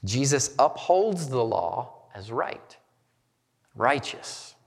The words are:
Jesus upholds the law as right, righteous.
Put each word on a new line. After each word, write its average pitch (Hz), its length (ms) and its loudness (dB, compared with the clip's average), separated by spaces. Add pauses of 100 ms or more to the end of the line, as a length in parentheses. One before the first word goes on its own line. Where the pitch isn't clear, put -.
Jesus 131 560 0
upholds 180 680 4
the 127 140 2
law 101 720 -4
as 104 180 -14
right, - 460 -6 (960)
righteous. - 800 -2 (120)